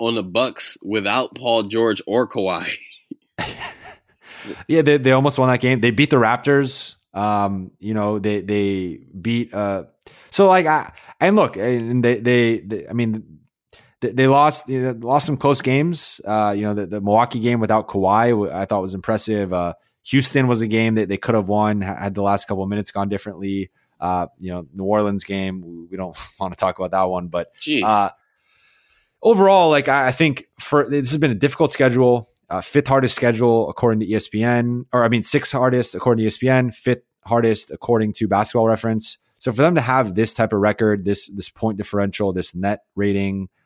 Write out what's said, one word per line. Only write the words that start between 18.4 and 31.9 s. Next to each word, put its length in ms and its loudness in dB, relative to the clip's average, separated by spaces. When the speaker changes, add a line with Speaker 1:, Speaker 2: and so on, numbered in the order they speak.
Speaker 2:
I 140 -4
thought 160 -2
was 100 -8
impressive. 600 -4
Uh, 220 -2
Houston 380 2
was 140 2
a 60 -2
game 300 2
that 120 0
they 80 -2
could 180 -2
have 140 0
won 320 0
ha-, 160 -6
had 180 -6
the 80 -4
last 240 0
couple 160 -4
of 60 -4
minutes 220 -6
gone 180 -4
differently. 600 -8
Uh, 280 -4
you 120 -12
know, 240 -10
New 100 -8
Orleans 400 0
game, 380 -6
we, 300 -18
we 40 -10
don't 200 -10
<laughs> 100 -20
wanna 180 -8
talk 220 -2
about 120 -6
that 140 0
one, 240 -4
but, 240 -6
Speaker 1:
Jeez. 200 -2
Speaker 2:
uh, 280 2
overall, 480 6
like, 180 2
I, 200 2
I 20 2
think 360 0
for, 280 2
this 220 -2
has 80 0
been 120 2
a 60 0
difficult 360 2
schedule, 560 4